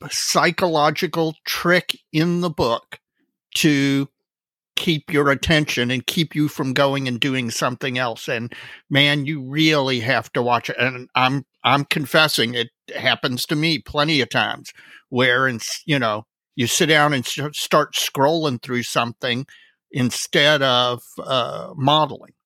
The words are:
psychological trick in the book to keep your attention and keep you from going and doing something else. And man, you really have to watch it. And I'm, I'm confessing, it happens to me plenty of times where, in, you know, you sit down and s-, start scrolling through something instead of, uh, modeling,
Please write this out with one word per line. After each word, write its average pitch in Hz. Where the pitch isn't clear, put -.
psychological 160
trick -
in 175
the 175
book 123
to 139
keep -
your 143
attention 139
and 127
keep -
you 151
from 135
going 139
and 123
doing 131
something 127
else. 120
And 120
man, 143
you 147
really 139
have 113
to 135
watch 120
it. -
And 123
I'm, 131
I'm 139
confessing, 147
it 120
happens 131
to 165
me 156
plenty 147
of 117
times 113
where, 127
in, 120
you 143
know, 110
you 123
sit 156
down 147
and 127
s-, 147
start -
scrolling 147
through 120
something 123
instead 143
of, 123
uh, 131
modeling, 143